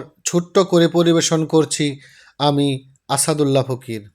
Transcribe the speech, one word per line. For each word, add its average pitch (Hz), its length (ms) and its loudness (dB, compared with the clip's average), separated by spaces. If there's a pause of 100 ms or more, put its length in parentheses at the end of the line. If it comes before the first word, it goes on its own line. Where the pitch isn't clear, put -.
(280)
ছোট্ট 175 260 -4 (160)
করে 170 160 4 (100)
পরিবেশন 165 440 2 (120)
করছি 156 340 0 (540)
আমি 143 280 2 (400)
আসাদুল্লাহ 139 600 0
ফকির। 120 340 -10 (120)